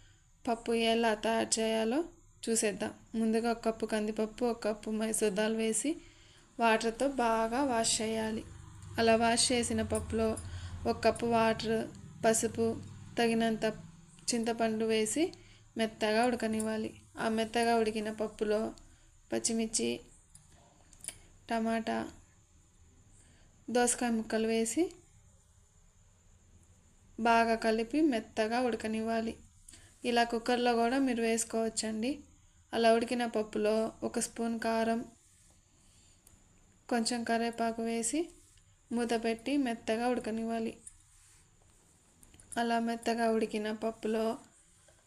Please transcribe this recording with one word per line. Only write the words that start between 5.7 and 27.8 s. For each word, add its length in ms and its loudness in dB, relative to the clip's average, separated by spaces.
వాటర్తో 500 2
బాగా 560 0
వాష్ 380 2
చేయాలి. 420 -2
అలా 180 6
వాష్ 360 4
చేసిన 300 0
పప్పులో 480 -2
ఒక 160 2
కప్పు 220 2
వాటర్, 540 2
పసుపు, 460 2
తగినంత 500 2
చింతపండు 560 0
వేసి 400 2
మెత్తగా 480 2
ఉడకనివ్వాలి. 680 -2
ఆ 100 0
మెత్తగా 460 2
ఉడికిన 360 0
పప్పులో 500 -2
పచ్చిమిర్చి, 640 -2
టమాటా, 500 -2
దోసకాయ 420 2
ముక్కలు 380 0
వేసి 360 2
బాగా 360 6
కలిపి 460 0